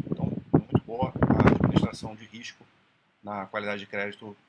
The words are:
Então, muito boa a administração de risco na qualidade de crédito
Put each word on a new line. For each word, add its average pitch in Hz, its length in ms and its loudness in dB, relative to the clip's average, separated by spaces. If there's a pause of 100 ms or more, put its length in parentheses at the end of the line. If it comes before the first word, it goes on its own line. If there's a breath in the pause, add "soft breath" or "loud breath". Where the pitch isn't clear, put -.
Então, - 220 -4 (220)
muito - 320 2
boa 127 280 -4 (240)
a - 120 8
administração - 680 2
de 110 100 -18
risco - 400 -18 (560)
na 101 240 -8
qualidade 104 360 -4
de 101 60 -14
crédito 104 480 -6 (140)